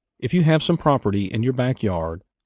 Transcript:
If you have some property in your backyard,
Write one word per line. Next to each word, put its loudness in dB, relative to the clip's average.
If -4
you 2
have 4
some 0
property 0
in -4
your 0
backyard, -2